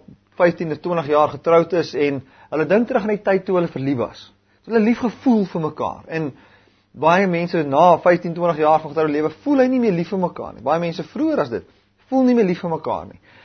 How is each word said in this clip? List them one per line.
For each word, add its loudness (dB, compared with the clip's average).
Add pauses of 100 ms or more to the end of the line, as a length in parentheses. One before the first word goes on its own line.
(380)
vyftien 0
of -10
twintig -2
jaar 4
getroud 2
is -4
en 0 (300)
hulle 0
dink 2
terug -2
aan -2
die -6
tyd 0
toe 0
hulle 0
verlief -2
was. -8 (380)
So -14
hulle 2
lief 0
gevoel 0
vir -6
mekaar. -8
En -6 (760)
baie 4
mense -2
na 4 (200)
vyftien, 2
twintig -2
jaar 4
van -12
getroue 0
lewe, -2 (120)
voel 2
hy 2
nie 0
meer 0
lief -4
vir -2
mekaar -10
nie. -14
Baie 0
mense -6
vroeër -2
as -10
dit, -8 (440)
voel 4
nie 4
meer 2
lief -4
vir -4
mekaar -6
nie. -20 (240)